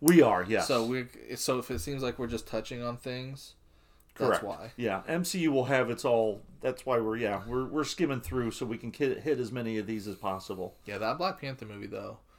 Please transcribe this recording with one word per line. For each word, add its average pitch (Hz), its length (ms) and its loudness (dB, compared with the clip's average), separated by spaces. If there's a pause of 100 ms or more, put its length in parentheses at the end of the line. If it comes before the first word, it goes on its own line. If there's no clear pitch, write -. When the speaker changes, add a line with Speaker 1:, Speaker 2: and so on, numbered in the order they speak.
Speaker 1:
We 165 220 8
are, 95 220 4
yes. 98 240 2
Speaker 2:
So 120 160 2
we're, 123 240 -2 (280)
so 127 220 0
if 117 120 -6
it 180 100 -4
seems 139 220 -6
like 123 160 -2
we're 123 100 -4
just 113 180 -6
touching 117 340 -6
on 120 160 -4
things, 131 580 -10 (600)
Speaker 1:
Correct. 113 200 4
Speaker 2:
that's - 100 0
why. 104 320 -8
Speaker 1:
Yeah, 98 320 0
M 170 160 0
C 185 160 -2
U 160 100 4
will 135 140 6
have 127 260 4
its 117 140 -2
all. 113 380 4 (180)
That's 127 260 -2
why 123 140 4
we're, 110 160 0
yeah, 101 280 0
we're, 123 220 0
we're 147 160 0
skimming 139 380 0
through 120 320 -2
so - 120 -6
we 113 140 -4
can 113 140 -8
ki-, 135 260 0
hit 135 220 0
as 113 100 -4
many 113 280 -2
of 101 100 -2
these 107 180 -4
as 101 80 -4
possible. 95 720 -6
Speaker 2:
Yeah, 101 140 -6
that 113 200 -2
Black 185 220 -2
Panther 135 260 -8
movie 101 220 -10
though. 104 300 -10 (200)